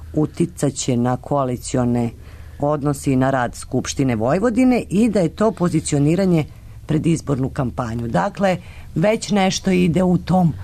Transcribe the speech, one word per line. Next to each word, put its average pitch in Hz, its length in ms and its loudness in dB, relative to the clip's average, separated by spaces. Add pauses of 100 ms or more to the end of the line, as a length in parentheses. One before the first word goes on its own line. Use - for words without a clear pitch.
(140)
uticaće 147 840 -2
na 123 200 0
koalicione 123 920 0 (500)
odnose 143 520 0
i 131 40 4
na 131 140 2
rad 123 260 0
Skupštine 127 600 -2
Vojvodine 208 760 2
i 214 200 2
da 202 100 2
je 160 160 0
to 214 160 2
pozicioniranje 160 920 2 (420)
pred 151 180 0
izbornu 139 440 0
kampanju. 117 580 -4
Dakle, 185 500 0 (380)
već 208 360 0
nešto 190 400 2
ide 180 320 4
u 180 140 4
tom 175 360 2 (100)